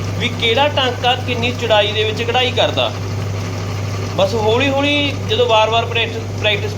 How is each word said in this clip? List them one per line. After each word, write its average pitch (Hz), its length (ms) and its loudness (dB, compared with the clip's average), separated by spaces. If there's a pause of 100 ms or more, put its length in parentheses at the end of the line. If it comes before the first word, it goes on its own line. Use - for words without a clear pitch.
(180)
ਵੀ 233 100 -2
ਕਿਹੜਾ 240 400 2
ਟਾਂਕਾ 254 460 0
ਕਿੰਨੀ 247 460 -2
ਚੌੜਾਈ 208 320 2
ਦੇ 214 120 0
ਵਿੱਚ 214 180 -2
ਕਢਾਈ 247 280 0
ਕਰਦਾ। 135 420 0 (1200)
ਬਸ 196 180 2
ਹੌਲੀ 226 340 2
ਹੌਲੀ 285 440 2 (160)
ਜਦੋਂ 240 180 2
ਵਾਰ-ਵਾਰ 226 380 4
ਪ੍ਰੈਕਟਿਸ, 226 380 -2 (180)
ਪ੍ਰੈਕਟਿਸ 208 380 0